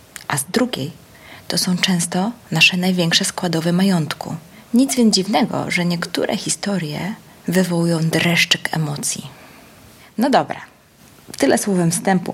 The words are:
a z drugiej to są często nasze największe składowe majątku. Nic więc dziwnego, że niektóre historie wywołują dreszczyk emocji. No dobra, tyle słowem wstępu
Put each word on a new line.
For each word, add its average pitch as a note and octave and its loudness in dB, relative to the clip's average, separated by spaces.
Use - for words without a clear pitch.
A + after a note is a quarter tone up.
a C#3 -2
z C3 -4
drugiej A3+ -2
to F3 -2
są F3+ 0
często F3+ 0
nasze D#3+ 2
największe F3+ 2
składowe E3+ -2
majątku. F3 0
Nic C4+ 2
więc A3+ 4
dziwnego, F#3+ 0
że F3 0
niektóre F3 -2
historie F3 -4
wywołują E3+ 2
dreszczyk D#3+ 0
emocji. D3 -4
No B3+ 2
dobra, E3+ 2
tyle C4+ 4
słowem F3+ 0
wstępu F3+ 0